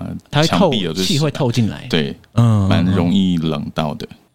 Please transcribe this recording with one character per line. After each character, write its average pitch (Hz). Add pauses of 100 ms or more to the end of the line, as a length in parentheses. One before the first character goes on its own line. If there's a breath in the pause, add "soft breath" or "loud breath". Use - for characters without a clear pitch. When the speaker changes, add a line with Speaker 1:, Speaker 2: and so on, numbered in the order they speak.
(300)
Speaker 1:
它 147
会 165
透-， 170
Speaker 2:
墙 180
壁 110
有 82
这 92
石 92
板。 -
Speaker 1:
气 135
会 147
透 123
进 110
来。 78
Speaker 2:
对， 76 (200)
Speaker 1:
嗯， 107
Speaker 2:
蛮 85
容 90
易 92
冷 76 (100)
到 76
的。 -
Speaker 1:
嗯， -
嗯。 - (180)